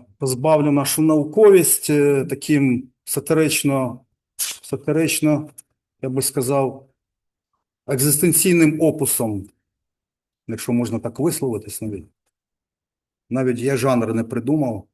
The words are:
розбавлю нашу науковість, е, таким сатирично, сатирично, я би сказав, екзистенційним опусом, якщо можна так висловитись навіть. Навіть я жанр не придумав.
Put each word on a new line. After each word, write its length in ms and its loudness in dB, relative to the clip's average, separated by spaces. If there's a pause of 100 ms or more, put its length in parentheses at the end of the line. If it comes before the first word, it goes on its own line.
(200)
розбавлю 520 2
нашу 300 0
науковість, 880 4
е, 340 2
таким 640 0 (160)
сатирично, 960 -2 (640)
сатирично, 880 -2 (520)
я 60 -6
би 140 -4
сказав, 680 -2 (960)
екзистенційним 960 2
опусом, 680 -2 (1000)
якщо 240 -6
можна 260 -2
так 200 -10
висловитись 640 -4
навіть. 240 -10 (1200)
Навіть 280 -2
я 180 -2
жанр 380 0
не 100 -2
придумав. 680 -4